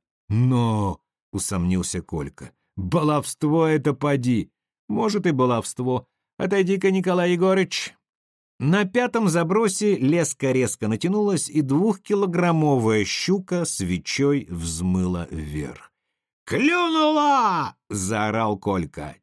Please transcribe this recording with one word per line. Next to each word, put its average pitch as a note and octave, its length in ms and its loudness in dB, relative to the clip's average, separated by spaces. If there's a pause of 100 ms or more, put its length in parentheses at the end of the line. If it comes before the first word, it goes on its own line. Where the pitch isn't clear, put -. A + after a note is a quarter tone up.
(300)
«Но», A2+ 720 0 (320)
усомнился F#2 680 -2
Колька, - 500 -10 (240)
«баловство D3+ 920 0
это D3+ 280 0
поди!» B2+ 560 0 (380)
«Может, G#3 380 -2
и F3 60 2
баловство. B2+ 760 -2 (320)
Отойди-ка, F#3+ 520 0
Николай F3+ 420 2
Егорыч». F#3 640 0 (640)
На F3 260 2
пятом A3+ 440 0
забросе F#3+ 680 2
леска C#3 560 0
резко B2 360 0
натянулась, F#3+ 640 0
и D#3 100 0
двухкилограммовая D#3+ 1400 2
щука F3+ 600 -2
свечой C3+ 840 -2
взмыла F2 800 -2
вверх. D2 640 -10 (540)
«Клюнула!» D4 1300 2 (140)
заорал G#2+ 640 0
Колька. E2 680 -4